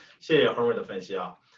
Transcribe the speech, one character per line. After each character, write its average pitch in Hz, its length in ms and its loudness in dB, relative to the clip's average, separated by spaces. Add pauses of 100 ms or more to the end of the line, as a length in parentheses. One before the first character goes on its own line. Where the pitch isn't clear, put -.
(200)
谢 - 220 2
谢 120 80 4
Henry 120 240 0
的 101 100 -4
分 95 180 -10
析 95 140 -8
啊。 90 220 -8 (200)